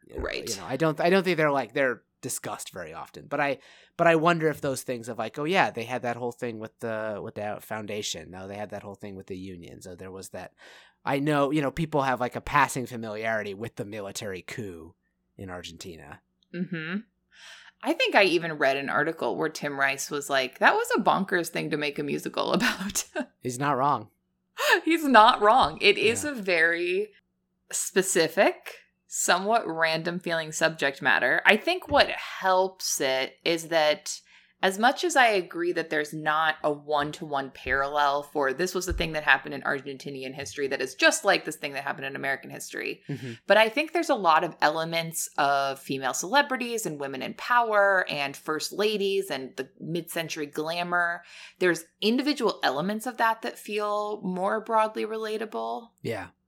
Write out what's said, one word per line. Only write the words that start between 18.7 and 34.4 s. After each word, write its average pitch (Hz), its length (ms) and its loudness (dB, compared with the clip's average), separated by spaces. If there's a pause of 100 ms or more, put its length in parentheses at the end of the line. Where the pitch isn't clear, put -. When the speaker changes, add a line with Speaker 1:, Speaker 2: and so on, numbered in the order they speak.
Speaker 2:
an 139 120 -4
article 135 480 -2
where 156 120 0
Tim 147 300 -6
Rice 135 320 -2
was 147 200 -6
like, 131 280 0
"That - 160 6
was 466 220 0
a 262 40 2
bonkers 175 480 2
thing 156 220 -4
to 160 60 0
make 147 240 -4
a - 20 -4
musical 147 500 -4
<laughs> - 20 4
about." 190 500 -2 (380)
Speaker 1:
He's 123 160 -6
not 143 180 0
wrong. 127 320 0 (760)
Speaker 2:
He's 320 200 2
not 240 380 8
wrong. 214 380 6
It 202 180 6
is 233 260 0
Speaker 1:
Yeah. 294 60 -4
Speaker 2:
a 285 40 -6
very 180 760 2 (600)
specific, 190 1040 2 (320)
somewhat 202 600 2
random 165 520 0
feeling 165 340 -4
subject 156 500 0
matter. 127 420 4
I 196 120 8
think 349 320 -2
what 277 200 4
helps - 920 0
it 131 340 0 (100)
is 165 240 0
that 151 520 2 (420)